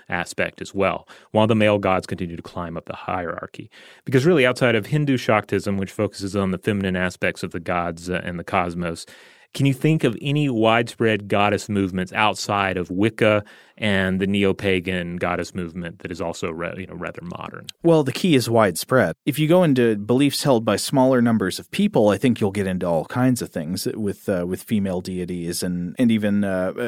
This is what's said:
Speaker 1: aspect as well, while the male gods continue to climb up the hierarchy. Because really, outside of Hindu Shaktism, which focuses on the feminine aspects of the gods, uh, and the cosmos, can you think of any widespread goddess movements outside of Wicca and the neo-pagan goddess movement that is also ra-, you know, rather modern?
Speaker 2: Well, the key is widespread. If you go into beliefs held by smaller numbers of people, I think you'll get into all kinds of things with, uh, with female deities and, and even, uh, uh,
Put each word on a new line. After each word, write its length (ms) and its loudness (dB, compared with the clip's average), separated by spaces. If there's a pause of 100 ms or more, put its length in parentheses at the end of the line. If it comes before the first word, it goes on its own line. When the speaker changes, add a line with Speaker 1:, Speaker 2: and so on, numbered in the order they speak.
Speaker 1:
aspect 540 -4
as 100 -12
well, 360 -2 (240)
while 160 4
the 80 4
male 220 4
gods 280 0
continue 300 -8
to 60 -10
climb 340 -10
up 100 -10
the 100 -10
hierarchy. 720 -8 (360)
Because 200 2
really, 220 6
outside 300 4
of 100 -2
Hindu 320 2
Shaktism, 600 0
which 140 -6
focuses 440 -4
on 160 0
the 60 -4
feminine 380 0
aspects 460 -2
of 80 -6
the 100 -8
gods, 480 -4
uh, 160 -2
and 140 -6
the 60 -8
cosmos, 640 -2 (460)
can 140 0
you 60 4
think 300 2
of 180 0
any 300 0
widespread 800 2
goddess 400 2
movements 440 -2
outside 640 0
of 140 -4
Wicca 540 2 (340)
and 420 0
the 60 0
neo-pagan 920 0
goddess 360 -4
movement 460 -10
that 100 -12
is 100 -10
also 300 -6
ra-, 260 -8
you 120 -12
know, 60 -16
rather 280 -10
modern? 440 -12 (180)
Speaker 2:
Well, 180 4
the 80 -6
key 240 2
is 160 2
widespread. 640 2 (120)
If 120 -2
you 80 2
go 160 6
into 340 4
beliefs 460 0
held 220 4
by 100 2
smaller 480 4
numbers 380 2
of 100 -18
people, 380 2
I 100 4
think 220 0
you'll 100 2
get 160 -2
into 200 -2
all 180 0
kinds 380 0
of 80 -6
things 440 -6
with, 340 -6
uh, 160 0
with 160 -4
female 400 -2
deities 640 -6
and, 380 -4
and 100 4
even, 320 2
uh, 340 -2
uh, 120 -6